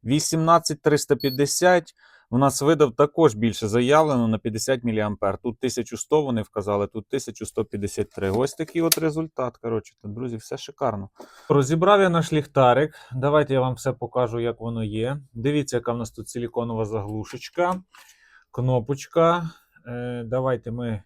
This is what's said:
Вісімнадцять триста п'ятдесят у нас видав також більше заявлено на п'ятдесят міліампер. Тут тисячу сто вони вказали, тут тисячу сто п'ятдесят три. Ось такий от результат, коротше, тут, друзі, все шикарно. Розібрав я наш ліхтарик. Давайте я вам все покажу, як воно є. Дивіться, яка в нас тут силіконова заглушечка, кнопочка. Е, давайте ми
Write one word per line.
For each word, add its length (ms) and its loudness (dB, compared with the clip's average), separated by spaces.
Вісімнадцять 760 2
триста 340 2
п'ятдесят 680 2
у 40 2
нас 240 2
видав 340 4
також 400 4
більше 320 -2
заявлено 600 2
на 100 0
п'ятдесят 460 -4
міліампер. 540 -2
Тут 220 -8
тисячу 380 -4
сто 240 0
вони 200 -2
вказали, 460 -2
тут 200 -12
тисячу 380 -8
сто 200 -4
п'ятдесят 440 -6
три. 220 -4
Ось 220 -2
такий 280 -6
от 160 2
результат, 600 -4
коротше, 440 -6
тут, 120 -12
друзі, 220 -8
все 220 -10
шикарно. 520 -6
Розібрав 520 4
я 80 4
наш 240 0
ліхтарик. 600 4
Давайте 420 2
я 60 4
вам 140 0
все 200 -4
покажу, 460 -2
як 200 -4
воно 240 -6
є. 340 -4
Дивіться, 440 -2
яка 160 -2
в 40 -4
нас 140 -8
тут 180 -14
силіконова 560 -4
заглушечка, 1000 -6
кнопочка. 1000 0
Е, 380 -8
давайте 460 -2
ми 340 -6